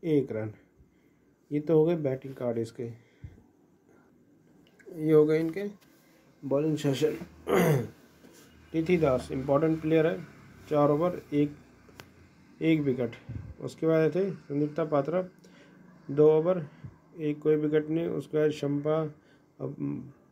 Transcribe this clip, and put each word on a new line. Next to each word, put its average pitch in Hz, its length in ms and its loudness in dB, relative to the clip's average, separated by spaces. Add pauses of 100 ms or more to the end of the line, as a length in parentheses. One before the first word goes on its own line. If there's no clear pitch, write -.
एक 143 280 2
रन। 107 200 -6 (1000)
ये 147 80 -2
तो 156 180 2
हो 156 60 6
गए 170 120 2
बैटिंग 131 380 -6
कार्ड 120 240 -4
इसके। 117 320 -8 (2000)
ये 156 160 2
हो 151 140 8
गए 156 140 2
इनके 190 280 -4 (760)
बॉलिंग 147 320 0
सेशन। 143 420 0 (300)
<clears throat> 160 400 4 (840)
तिथि 165 240 0
दास 135 360 2
important 143 500 0
player 156 240 2
है, 175 200 -4 (420)
चार 147 220 4
over 170 320 0 (100)
एक, 147 240 0 (1080)
एक 160 180 4
wicket। 123 320 -2 (480)
उसके 139 260 -6
बाद 160 280 2
थे 190 160 -2
संदीप्ता 151 540 -4
पात्रा, 156 400 -2 (840)
दो 151 280 6
over 165 280 -2 (540)
एक 147 220 -4
कोई 151 140 4
विकेट 151 320 0
नहीं। 165 180 -2
उसके - 320 -6
बाद 151 120 2
शंपा, 147 640 -2 (460)
अम, 143 400 -6 (320)